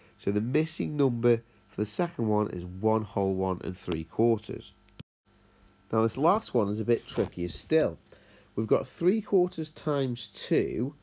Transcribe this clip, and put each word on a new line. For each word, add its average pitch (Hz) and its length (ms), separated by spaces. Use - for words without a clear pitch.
So - 120
the 104 120
missing 156 540
number 120 460
for - 120
the 107 60
second 160 420
one 104 220
is 87 140
one 104 380
whole 98 320
one 92 300
and 90 120
three 82 280
quarters. - 680
Now 110 100
this 113 160
last 180 340
one 107 160
is 104 120
a 107 40
bit 113 220
trickier 90 420
still. 127 500
We've 113 100
got 131 200
three 208 360
quarters 180 480
times 135 560
two. 117 760